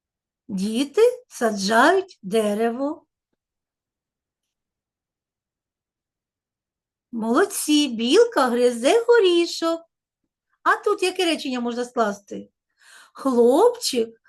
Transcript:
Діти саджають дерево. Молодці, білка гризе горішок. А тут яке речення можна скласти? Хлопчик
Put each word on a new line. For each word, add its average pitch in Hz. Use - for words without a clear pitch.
Діти 220
саджають 226
дерево. 226
Молодці, 294
білка 262
гризе 247
горішок. 339
А 370
тут 440
яке 370
речення 294
можна 240
скласти? 208
Хлопчик 247